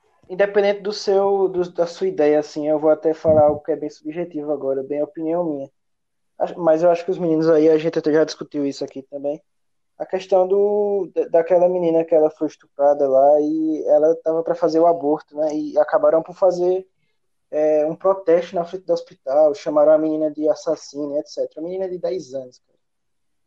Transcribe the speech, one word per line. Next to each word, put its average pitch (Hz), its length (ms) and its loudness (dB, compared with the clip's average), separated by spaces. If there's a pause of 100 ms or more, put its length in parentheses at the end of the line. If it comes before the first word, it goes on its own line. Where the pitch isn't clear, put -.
(280)
independente 202 520 0
do 196 120 -6
seu, 196 560 0
do, 175 240 -4
da 170 140 -2
sua 190 220 -6
ideia, 151 300 2
assim, 151 300 -4
eu 156 100 0
vou 156 120 2
até 156 220 0
falar 156 300 2
algo 147 200 2
que 160 100 -6
é 147 40 -2
bem 147 140 -10
subjetivo 151 640 -8
agora, 135 300 -4
bem 143 200 -6
opinião 160 420 -6
minha. 143 260 -8 (680)
Acho, 175 200 -6
mas 165 240 2
eu 175 80 6
acho 170 140 0
que - 60 -4
os 175 80 -4
meninos 160 300 0
aí, 156 200 6
a 160 100 4
gente 160 200 -2
até 156 140 0
já 156 120 4
discutiu 147 420 -6
isso 139 180 -6
aqui 135 180 -12
também. 143 400 -10 (560)
A 156 60 -10
questão 185 420 0
do, 202 680 0
da, 165 140 -2
daquela 175 400 2
menina 170 360 0
que 165 100 -2
ela 156 160 4
foi 156 180 -6
estuprada 143 600 0
lá 143 320 6
e 156 460 -2
ela 151 360 4
tava 160 200 -2
pra 170 120 -4
fazer 160 240 0
o 165 80 4
aborto, 147 500 0
né? 151 180 -4
E 151 240 -4
acabaram 156 440 2
por 170 120 -16
fazer, 180 520 0 (640)
é, 151 360 0
um 165 100 -6
protesto 185 580 0
na 170 100 -4
frente 185 200 -12
do 170 80 -4
hospital, 151 600 0
chamaram 151 380 2
a 156 60 6
menina 156 320 -2
de 151 180 -6
assassina, 147 680 -6
et 156 100 -8
cetera. 135 320 -8
A 160 40 -8
menina 185 240 -8
de 180 100 -10
dez 170 360 -8
anos, 127 240 -14
cara. - 180 -20 (720)